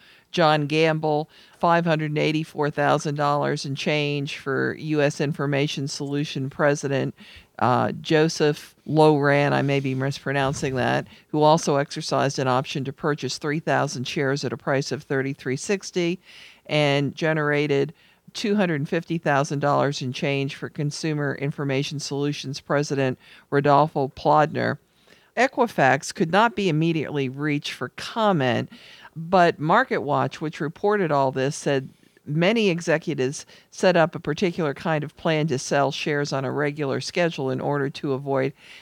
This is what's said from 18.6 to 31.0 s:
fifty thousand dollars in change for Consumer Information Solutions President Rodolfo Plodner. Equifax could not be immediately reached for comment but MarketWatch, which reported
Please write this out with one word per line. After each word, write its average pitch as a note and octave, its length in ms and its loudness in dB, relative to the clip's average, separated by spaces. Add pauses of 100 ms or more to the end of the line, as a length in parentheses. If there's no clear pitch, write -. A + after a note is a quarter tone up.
fifty E3+ 300 -2
thousand C#3+ 420 0
dollars C#3+ 440 0
in B2+ 100 -4
change C#3 420 -2
for B2+ 140 -10
Consumer D3 680 -4
Information C#3 640 -4
Solutions C#3+ 600 -6
President C#3 580 0 (320)
Rodolfo C#3+ 600 4
Plodner. D3 680 2 (580)
Equifax G3 800 2
could E3 180 -2
not A3+ 240 4
be G3 120 0
immediately D3+ 640 0
reached D3 420 -4
for - 180 -8
comment D3+ 840 0 (460)
but E3+ 420 4
MarketWatch, C#3+ 760 0
which D#3 260 -8
reported F#3+ 500 0